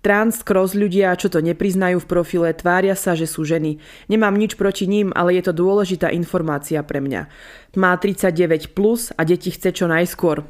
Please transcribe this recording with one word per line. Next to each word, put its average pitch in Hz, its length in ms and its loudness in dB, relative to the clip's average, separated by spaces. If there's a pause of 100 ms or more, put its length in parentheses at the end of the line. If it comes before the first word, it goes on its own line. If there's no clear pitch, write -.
Trans, 214 400 0
cross 190 320 0
ľudia, 196 400 2
čo 180 160 -2
to 175 100 0
nepriznajú 180 640 0
v - 80 -20
profile, 170 400 0
tvária 185 480 0
sa, 180 160 -2
že 160 160 -2
sú 160 160 -4
ženy. 156 320 -2 (300)
Nemám 208 260 2
nič 208 240 0
proti 190 320 0
ním, 202 240 0
ale 180 240 2
je 180 80 -2
to 185 80 0
dôležitá 185 560 0
informácia 160 720 -2
pre 143 160 -6
mňa. 139 320 -6 (460)
Má 185 200 4
tridsaťdeväť 175 760 0
plus 220 400 0
a - 100 -4
deti 175 300 0
chce - 180 -2
čo 180 140 -2
najskôr. 165 640 0